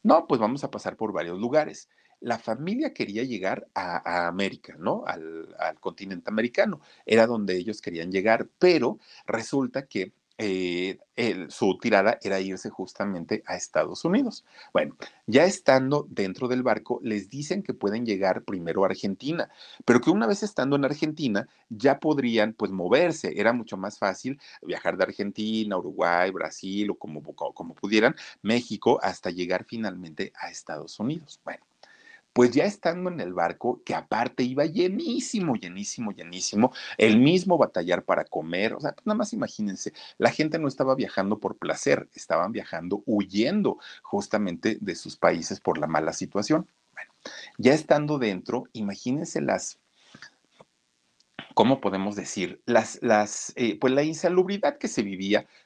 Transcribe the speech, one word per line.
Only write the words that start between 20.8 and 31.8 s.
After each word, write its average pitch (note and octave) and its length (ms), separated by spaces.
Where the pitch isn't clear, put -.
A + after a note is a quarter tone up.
Argentina, C#3+ 640
ya C3+ 300
podrían, A#2+ 540
pues, G2+ 180
moverse. G2+ 680
Era A2 140
mucho A2+ 240
más G2 200
fácil G#2 420
viajar F2 360
de F#2+ 60
Argentina, G#2+ 720
Uruguay, F2 540
Brasil, F#2+ 580
o F2+ 60
como, D2+ 280
como, - 300
como E2+ 200
pudieran, G#2+ 420
México, A#2 600
hasta F#2 280
llegar F2+ 340
finalmente F2+ 760
a - 120
Estados - 500
Unidos. D3+ 460
Bueno, - 180